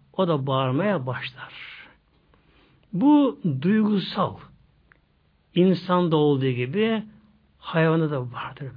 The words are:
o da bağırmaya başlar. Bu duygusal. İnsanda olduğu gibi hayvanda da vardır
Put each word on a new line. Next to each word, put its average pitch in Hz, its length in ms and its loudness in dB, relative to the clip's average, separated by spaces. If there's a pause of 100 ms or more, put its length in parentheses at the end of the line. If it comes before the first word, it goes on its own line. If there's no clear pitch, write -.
(120)
o 185 160 0
da 139 180 0
bağırmaya 135 600 0
başlar. - 460 -10 (1400)
Bu 277 480 4 (200)
duygusal. 190 760 0 (1160)
İnsanda 180 640 2
olduğu 143 340 2
gibi 196 520 -2 (560)
hayvanda 160 520 0
da 123 220 -6
vardır - 340 -12 (100)